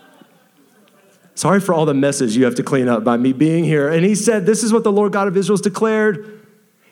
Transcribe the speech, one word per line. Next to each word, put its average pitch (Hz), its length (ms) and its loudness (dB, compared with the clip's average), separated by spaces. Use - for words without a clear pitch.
sorry 185 260 0
for 185 140 0
all 160 100 2
the 151 80 2
messes 139 420 0
you 127 120 4
have 120 80 0
to 135 80 -2
clean 127 260 -2
up 113 160 0
by 120 140 2
me 127 160 0
being 160 300 0
here. 151 260 0
And 165 160 2
he 214 80 2
said, 208 320 0
"This 214 180 0
is 220 80 0
what 226 120 2
the 214 80 2
Lord 202 200 0
God 202 160 0
of 180 80 -4
Israel 196 220 0
has - 20 -4
declared." 214 760 -2